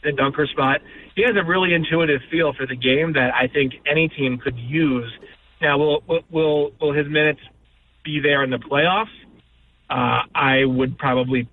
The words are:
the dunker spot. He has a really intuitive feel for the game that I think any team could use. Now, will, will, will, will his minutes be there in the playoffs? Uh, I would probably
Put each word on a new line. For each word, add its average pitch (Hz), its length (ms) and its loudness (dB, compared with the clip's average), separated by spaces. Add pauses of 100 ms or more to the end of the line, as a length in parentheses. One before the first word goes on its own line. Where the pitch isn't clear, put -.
the 147 100 -2
dunker 139 340 0
spot. 139 340 -2 (360)
He 196 60 0
has 233 140 2
a 190 60 0
really 180 320 0
intuitive 156 460 0 (100)
feel 160 220 0
for 135 140 -6
the 127 100 -6
game 135 380 0
that 127 200 0
I 127 140 0
think 135 260 -2 (100)
any 156 240 2
team 131 300 -4
could 123 200 -6
use. 127 540 -2 (480)
Now, 147 180 2
will, 151 280 0
will, 170 240 -2
will, 151 500 0
will 147 120 0
his 147 160 0
minutes 151 320 0 (640)
be 151 160 -4
there 143 240 2
in 131 60 -2
the 123 80 -2
playoffs? 175 500 0 (840)
Uh, 123 320 0 (120)
I 135 300 2
would 127 340 0
probably 127 540 0